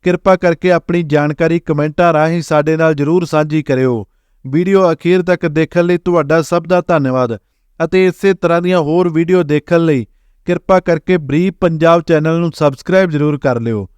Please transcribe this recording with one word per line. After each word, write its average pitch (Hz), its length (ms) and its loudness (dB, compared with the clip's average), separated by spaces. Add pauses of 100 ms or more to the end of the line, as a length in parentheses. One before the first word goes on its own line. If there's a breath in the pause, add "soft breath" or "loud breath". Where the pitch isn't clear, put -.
ਕਿਰਪਾ 185 320 2
ਕਰਕੇ 180 360 -2
ਆਪਣੀ 175 320 -2
ਜਾਣਕਾਰੀ 151 560 0
ਕੁਮੈਂਟਾਂ 156 520 0
ਰਾਹੀਂ 160 300 0
ਸਾਡੇ 151 340 0
ਨਾਲ 160 180 2
ਜ਼ਰੂਰ 156 300 0
ਸਾਂਝੀ 151 380 -2
ਕਰਿਓ। 127 420 -2 (400)
ਵੀਡੀਓ 180 480 2
ਅਖੀਰ 180 300 0
ਤੱਕ 175 260 -2
ਦੇਖਣ 160 360 0
ਲਈ 175 140 0
ਤੁਹਾਡਾ 165 440 0
ਸਭ 170 240 -4
ਦਾ 180 220 0
ਧੰਨਵਾਦ 131 480 0 (440)
ਅਤੇ 185 260 0
ਇਸੇ 190 280 0
ਤਰ੍ਹਾਂ 170 280 0
ਦੀਆਂ 180 180 0
ਹੋਰ 165 280 0
ਵੀਡੀਓ 170 340 0
ਦੇਖਣ 151 380 0
ਲਈ 147 260 0 (400)
ਕਿਰਪਾ 180 340 0
ਕਰਕੇ 180 380 -2
ਬਰੀਫ 160 420 -2
ਪੰਜਾਬ 165 420 2
ਚੈਨਲ 160 380 0
ਨੂੰ 170 120 0
ਸਬਸਕ੍ਰਾਈਬ 175 580 0
ਜ਼ਰੂਰ 147 280 -2
ਕਰ 123 220 -2
ਲਿਓ। 110 260 -4 (120)